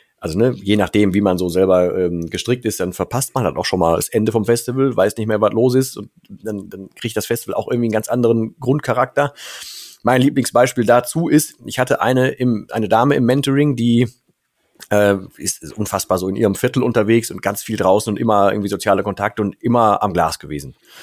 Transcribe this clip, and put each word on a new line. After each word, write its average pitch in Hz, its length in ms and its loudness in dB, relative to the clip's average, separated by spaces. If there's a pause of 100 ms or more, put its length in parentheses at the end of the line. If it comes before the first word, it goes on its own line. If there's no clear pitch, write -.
(180)
also, 82 200 -6
ne, 123 180 2
je 104 200 -2
nachdem, 101 360 2
wie 98 80 0
man 95 160 2
so 90 120 -2
selber, 90 500 2
ähm, 87 280 -2
gestrickt 123 400 -4
ist, - 140 -4
dann 90 120 -4
verpasst - 420 -6
man 127 100 -2
halt 85 120 -2
auch 90 100 -4
schon 90 140 -2
mal 82 160 2
das - 120 -4
Ende 110 240 -2
vom 110 120 0
Festival, 123 520 0
weiß 98 200 2
nicht 110 100 -4
mehr, 107 140 0
was 104 120 2
los 123 220 2
ist 131 220 0
und 107 140 -14 (180)
dann, 101 420 -12
dann 95 240 -16
kriegt - 220 -8
das 104 100 -4
Festival - 300 -4
auch 156 120 -4
irgendwie 120 180 0
einen 110 60 -2
ganz 110 160 -2
anderen 117 520 0
Grundcharakter. 135 760 0 (680)
Mein 127 200 2
Lieblingsbeispiel 127 600 2
dazu 123 440 2
ist, - 280 2 (100)
ich - 120 -8
hatte 127 220 -2
eine 127 300 2
im, 123 400 -2
eine 107 180 -2
Dame 123 280 4
im 127 80 2
Mentoring, 139 520 2
die, 117 320 2 (840)
äh, 104 260 4 (200)
ist, - 260 -8
ist 71 100 -14
unfassbar 98 460 -2
so 92 100 -4
in 98 80 -4
ihrem 107 180 2
Viertel 127 280 -2
unterwegs 117 480 2
und 95 120 -12
ganz 101 200 -4
viel 110 140 -8
draußen 101 360 2
und 98 60 -4
immer 101 340 4
irgendwie 104 160 -2
soziale 98 340 0
Kontakte 104 400 -4
und 98 200 -4
immer 117 400 2
am 101 100 0
Glas 82 260 0
gewesen. 71 360 -12 (280)